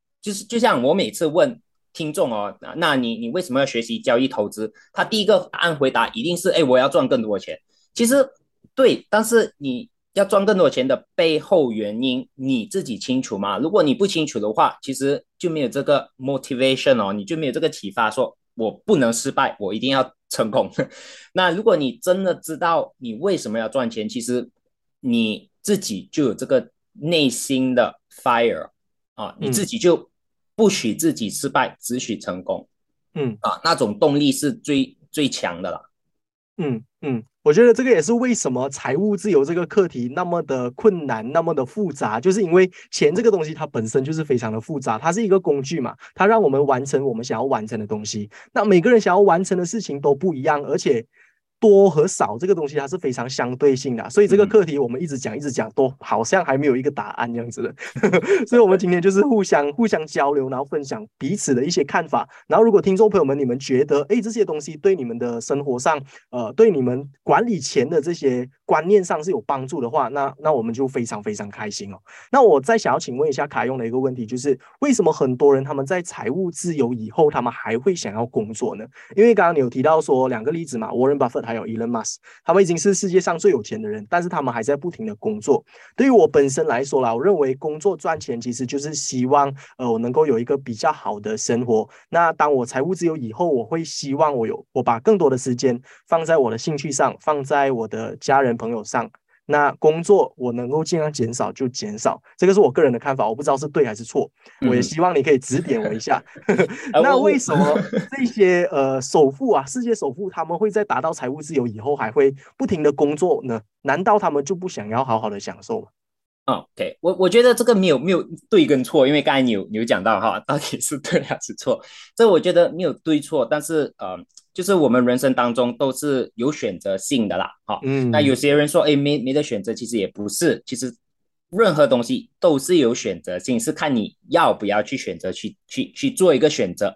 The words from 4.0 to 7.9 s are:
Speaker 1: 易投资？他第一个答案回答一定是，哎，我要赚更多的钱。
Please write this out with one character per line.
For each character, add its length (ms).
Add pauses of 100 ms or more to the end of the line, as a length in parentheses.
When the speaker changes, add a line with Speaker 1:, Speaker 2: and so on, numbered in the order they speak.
Speaker 1:
易 100
投 220
资？ 240 (180)
他 120
第 180
一 40
个 260
答 80
案 160
回 160
答 180
一 140
定 120
是， 140
哎， 140
我 140
要 120
赚 180
更 140
多 160
的 60
钱。 140 (360)